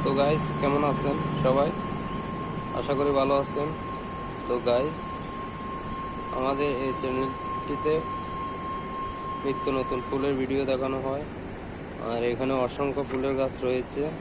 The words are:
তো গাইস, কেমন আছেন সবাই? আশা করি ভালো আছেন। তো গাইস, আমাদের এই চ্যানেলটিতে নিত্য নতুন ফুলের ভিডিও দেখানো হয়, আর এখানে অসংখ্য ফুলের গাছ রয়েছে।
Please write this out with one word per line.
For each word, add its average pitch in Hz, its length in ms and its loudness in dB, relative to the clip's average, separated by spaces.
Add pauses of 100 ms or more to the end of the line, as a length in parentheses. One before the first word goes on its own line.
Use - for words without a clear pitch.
তো 139 60 4 (100)
গাইস, 147 240 4 (160)
কেমন 143 220 4 (100)
আছেন 143 240 2 (280)
সবাই? 139 260 6 (1080)
আশা 139 200 0
করি 143 200 4
ভালো 135 140 6 (100)
আছেন। 143 240 -2 (800)
তো 120 60 2 (140)
গাইস, 135 340 2 (1400)
আমাদের 139 320 2 (160)
এই 131 60 0 (100)
চ্যানেলটিতে 131 920 0 (1500)
নিত্য 135 220 0 (140)
নতুন 127 280 -2
ফুলের 139 340 0
ভিডিও 135 200 2 (100)
দেখানো 135 340 0
হয়, 139 200 -2 (840)
আর 117 100 0 (120)
এখানে 131 220 0 (120)
অসংখ্য 139 440 0
ফুলের 131 300 0
গাছ 131 140 2 (120)
রয়েছে। 127 380 0 (180)